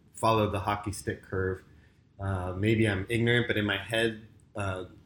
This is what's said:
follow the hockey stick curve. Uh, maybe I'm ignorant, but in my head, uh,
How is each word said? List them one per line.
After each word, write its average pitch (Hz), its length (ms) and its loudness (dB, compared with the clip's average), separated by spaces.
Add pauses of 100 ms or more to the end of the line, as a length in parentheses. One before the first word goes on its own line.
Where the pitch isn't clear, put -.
(140)
follow 110 360 4
the 98 100 -4
hockey 101 320 -2
stick - 300 -8
curve. 95 400 -4 (580)
Uh, 92 360 -4
maybe 110 320 4
I'm 95 200 0
ignorant, 117 400 2
but 110 80 0
in 107 80 0
my 98 140 0
head, 113 440 -2 (340)
uh, 92 280 -4 (220)